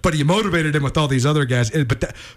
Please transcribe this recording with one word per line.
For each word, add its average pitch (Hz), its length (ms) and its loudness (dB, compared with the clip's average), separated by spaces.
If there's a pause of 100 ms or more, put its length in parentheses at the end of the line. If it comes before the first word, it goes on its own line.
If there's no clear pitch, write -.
But 180 120 0
he 151 120 0
motivated 170 500 0
him 147 80 0
with 131 140 -2
all 151 100 2
these 131 180 0
other 147 200 2
guys. 123 240 0
And, 147 180 0
but - 140 -2
that, - 140 -6 (220)